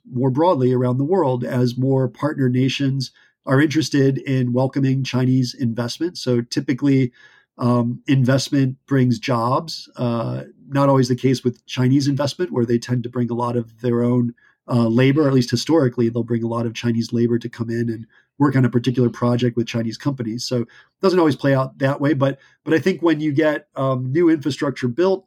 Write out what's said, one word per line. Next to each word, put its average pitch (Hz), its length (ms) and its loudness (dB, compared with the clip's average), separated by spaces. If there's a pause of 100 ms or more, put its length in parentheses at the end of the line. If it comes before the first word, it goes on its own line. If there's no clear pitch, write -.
(120)
more 135 180 0
broadly 135 440 2
around 123 240 0
the 135 60 0
world 143 400 0
as 123 340 -2
more 131 300 0
partner 143 420 -2
nations 131 600 -2 (340)
are 139 160 2
interested 139 580 2
in 131 340 -2
welcoming 135 500 0
Chinese 127 500 0
investment. 120 640 -6
So 123 240 0
typically, 135 720 0 (460)
um, 120 500 0
investment 135 680 0 (100)
brings 127 320 2
jobs. 127 760 -4
Uh, 123 480 -4 (240)
not 139 220 2
always 135 180 4
the 127 80 0
case 131 280 0
with - 240 -4
Chinese 131 400 2
investment, 143 440 -2
where 123 140 0
they 117 140 0
tend 123 240 -4
to 120 60 -10
bring 120 200 -2
a 117 60 -4
lot 120 200 -4
of 113 260 -6
their 120 220 0
own, 120 300 2 (340)
uh, 117 200 2
labor, 135 400 4
at 135 60 2
least 127 180 2
historically, 123 580 2
they'll 117 140 -2
bring 113 200 -2
a 117 40 -4
lot 117 180 -4
of 113 80 -6
Chinese 117 400 -2
labor 117 240 2
to 117 100 -8
come 117 220 -8
in 117 200 -2
and 113 180 -10 (320)
work 143 180 2
on 131 80 4
a 120 40 0
particular 123 400 2
project 120 460 0
with 113 120 -2
Chinese 113 300 -4
companies. 123 480 -6
So 120 180 -4
it - 40 -10 (340)
doesn't 185 180 2
always 156 180 2
play 139 180 2
out 131 220 -2
that 139 240 -2
way, 143 120 2
but, 135 260 0 (260)
but 156 80 0
I 160 60 4
think 185 220 0
when 160 200 2
you 156 100 0
get, 151 460 0
um, 131 340 -2
new 165 180 4
infrastructure 143 600 -2
built, 185 380 0